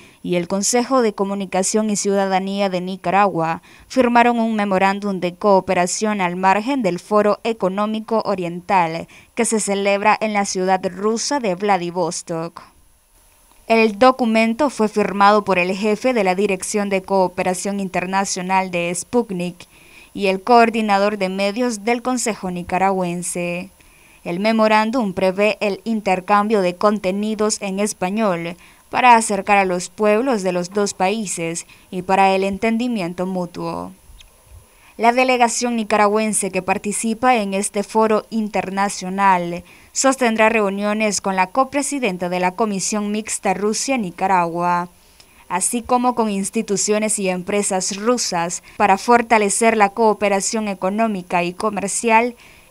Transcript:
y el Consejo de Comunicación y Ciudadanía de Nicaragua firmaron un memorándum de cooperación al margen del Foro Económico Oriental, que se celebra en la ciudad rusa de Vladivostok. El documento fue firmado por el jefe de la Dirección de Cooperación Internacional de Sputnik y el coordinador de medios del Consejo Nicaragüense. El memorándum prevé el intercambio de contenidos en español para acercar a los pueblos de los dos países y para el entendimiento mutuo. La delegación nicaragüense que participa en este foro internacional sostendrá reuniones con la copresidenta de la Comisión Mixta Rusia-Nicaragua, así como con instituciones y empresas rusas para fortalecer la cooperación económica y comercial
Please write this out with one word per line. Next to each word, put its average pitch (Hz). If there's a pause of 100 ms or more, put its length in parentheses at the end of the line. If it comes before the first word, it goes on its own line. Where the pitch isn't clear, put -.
(220)
y 175
el 175
Consejo 240
de 220
Comunicación 196
y 208
Ciudadanía 196
de 185
Nicaragua 180 (260)
firmaron 240
un 226
memorándum 196
de 175
cooperación 190
al 175
margen 208
del 175
Foro 208
Económico 214
Oriental, 175 (260)
que 226
se 226
celebra 202
en 214
la 202
ciudad 185
rusa 220
de 208
Vladivostok. 175 (1040)
El 226
documento 226
fue 220
firmado 202
por 190
el 185
jefe 214
de 233
la 185
Dirección 196
de 190
Cooperación 185
Internacional 190
de 175
Sputnik 180 (460)
y 196
el 190
coordinador 214
de 190
medios 202
del 233
Consejo 233
Nicaragüense. 180 (560)
El 175
memorándum 220
prevé 190
el 202
intercambio 208
de 180
contenidos 214
en 196
español 190 (340)
para 247
acercar 208
a 196
los 180
pueblos 214
de 190
los 175
dos 202
países 185 (280)
y 180
para 190
el 190
entendimiento 196
mutuo. 175 (1040)
La 226
delegación 240
nicaragüense 208
que 185
participa 220
en 196
este 202
foro 220
internacional 190 (300)
sostendrá 233
reuniones 208
con 190
la 185
copresidenta 262
de 180
la 180
Comisión 208
Mixta 214
Rusia-Nicaragua, 180 (600)
así 208
como 247
con 220
instituciones 208
y 190
empresas 190
rusas 196 (120)
para 196
fortalecer 226
la 202
cooperación 208
económica 190
y 175
comercial 220 (360)